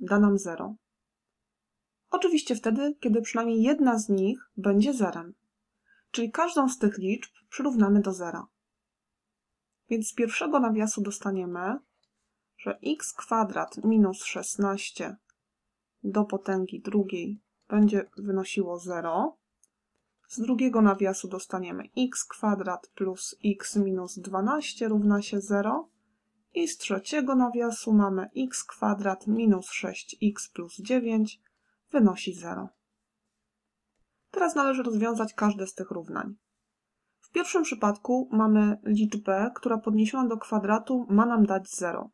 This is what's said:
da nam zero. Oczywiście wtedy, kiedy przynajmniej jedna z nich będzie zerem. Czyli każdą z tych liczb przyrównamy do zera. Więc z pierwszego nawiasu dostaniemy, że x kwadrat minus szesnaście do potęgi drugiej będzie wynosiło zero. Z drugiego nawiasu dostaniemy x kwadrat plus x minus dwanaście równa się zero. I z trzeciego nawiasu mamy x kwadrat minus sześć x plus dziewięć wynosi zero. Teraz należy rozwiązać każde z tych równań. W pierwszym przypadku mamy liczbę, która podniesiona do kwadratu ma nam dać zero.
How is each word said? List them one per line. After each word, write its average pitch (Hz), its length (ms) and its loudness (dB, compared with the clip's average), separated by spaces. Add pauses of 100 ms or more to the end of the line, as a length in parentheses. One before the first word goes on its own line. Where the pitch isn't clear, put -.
da 196 180 2
nam 202 200 6
zero. 185 360 -8 (1400)
Oczywiście 339 460 0
wtedy, 277 440 0
kiedy 226 220 2
przynajmniej 226 400 0
jedna 254 360 4
z 214 100 -2
nich 196 480 0
będzie 208 380 4
zerem. 175 400 -2 (760)
Czyli 233 200 -2
każdą 320 380 2
z 254 100 -4
tych 208 200 2
liczb 190 340 -4 (160)
przyrównamy 214 520 4
do 196 120 0
zera. 170 340 -8 (1400)
Więc 226 200 -2
z - 60 -10
pierwszego 269 460 0
nawiasu 220 420 0
dostaniemy, 196 760 -6 (760)
że - 300 -8
x - 260 -6
kwadrat 202 720 -4
minus 208 400 4
szesnaście 196 920 -6 (840)
do 202 220 0
potęgi 190 560 -4
drugiej 196 600 -2 (280)
będzie 208 480 4
wynosiło 190 600 -4
zero. 175 600 -4 (880)
Z - 120 -8
drugiego 233 420 2
nawiasu 196 460 2
dostaniemy 185 560 -10 (140)
x 254 260 -2
kwadrat 196 680 -4
plus 190 500 -6
x 196 320 -2
minus 190 420 -2
dwanaście 214 680 -2
równa 208 340 2
się 202 180 -4
zero. 208 480 -2 (680)
I 170 140 0
z - 100 -8
trzeciego 262 560 -2
nawiasu 240 580 0
mamy 196 440 4
x 254 280 -4
kwadrat 202 600 -2
minus 208 440 2
sześć - 520 -8
x 208 260 -2
plus - 320 -14
dziewięć 226 600 0 (500)
wynosi 196 440 4
zero. 180 340 -10 (1600)
Teraz 349 240 0
należy 269 280 2
rozwiązać 220 520 -2
każde 202 320 0
z - 80 -14
tych 190 160 -10
równań. 170 440 -8 (840)
W - 100 -20
pierwszym 349 320 0
przypadku 247 680 0
mamy 214 520 4
liczbę, 214 680 0
która 226 240 -2
podniesiona 220 500 2
do 226 80 -2
kwadratu 214 760 -2
ma 214 160 6
nam 226 200 4
dać 190 240 0
zero. 175 440 -6